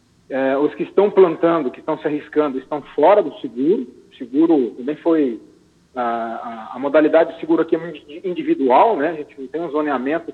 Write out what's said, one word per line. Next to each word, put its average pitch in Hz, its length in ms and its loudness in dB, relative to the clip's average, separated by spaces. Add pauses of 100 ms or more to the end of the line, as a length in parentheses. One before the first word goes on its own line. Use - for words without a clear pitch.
(280)
Eh, 135 300 -2
os 147 160 0
que - 80 -8
estão 196 280 2
plantando, 170 600 2
que - 100 -16
estão - 180 -4
se - 80 -10
arriscando, 147 520 -2
estão 143 240 -8 (120)
fora 233 280 6
do 147 180 -6
seguro. 139 460 -2 (260)
O - 40 -20
seguro 156 600 2
também 139 200 -6
foi, 151 440 0 (540)
a, 123 80 -6
a, 117 760 -8
a - 20 -10
modalidade 151 560 4
de - 60 -20
seguro 160 220 0
aqui 165 140 0
é - 20 -6
muito 160 220 -10 (240)
individual, 160 720 2
né? 147 140 -2
A 170 40 -8
gente 147 260 -14
não 131 60 -12
tem 147 140 -8
um 170 100 -8
zoneamento 147 640 -4